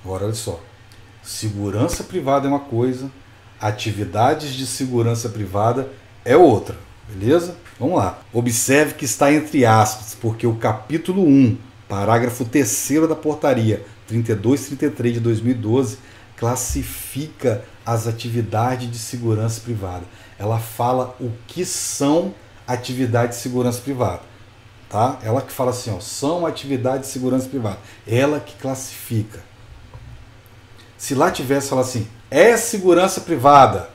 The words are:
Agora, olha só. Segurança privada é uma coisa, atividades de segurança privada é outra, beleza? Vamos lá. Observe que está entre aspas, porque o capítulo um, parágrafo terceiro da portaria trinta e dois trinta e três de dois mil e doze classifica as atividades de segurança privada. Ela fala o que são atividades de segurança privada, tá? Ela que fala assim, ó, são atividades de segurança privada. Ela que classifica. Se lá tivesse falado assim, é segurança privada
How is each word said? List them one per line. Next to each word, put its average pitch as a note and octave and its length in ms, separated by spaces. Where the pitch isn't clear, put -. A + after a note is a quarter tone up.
Agora, F#2+ 220
olha A2 80
só. F2+ 260
Segurança G#2 800
privada C#3 440
é - 20
uma C#3+ 100
coisa, B2+ 520
atividades G#2+ 920
de C3 120
segurança A#2+ 640
privada A2 640
é B2 140
outra, C3 400
beleza? D3 480
Vamos D3+ 200
lá. G2 200
Observe C3 600
que - 100
está C#3+ 300
entre D3+ 320
aspas, A2 500
porque A2+ 320
o A2+ 80
capítulo D#3+ 720
um, C3+ 300
parágrafo A#2 560
terceiro C#3 600
da D#3+ 100
portaria C3 680
trinta A2+ 240
e G#2+ 40
dois A#2+ 300
trinta C#3+ 200
e C#3+ 40
três A#2+ 260
de A#2 40
dois A2+ 220
mil A#2+ 100
e B2 60
doze A2+ 400
classifica B2 1300
as A#2 220
atividades A#2 840
de A#2 80
segurança A2+ 640
privada. F#2 460
Ela A2 200
fala B2 640
o A#2+ 120
que F3+ 200
são E3+ 680
atividades A#2+ 720
de - 60
segurança B2 380
privada, B2 400
tá? A#2 320
Ela A2+ 200
que - 100
fala B2+ 200
assim, A#2 200
ó, F2+ 80
são E3 460
atividades C#3 640
de - 60
segurança B2+ 360
privada. A2 300
Ela C#3 320
que - 160
classifica. - 880
Se - 180
lá E3 160
tivesse C#3 380
falado B2+ 160
assim, - 220
é G#3+ 280
segurança F#3 640
privada C3+ 720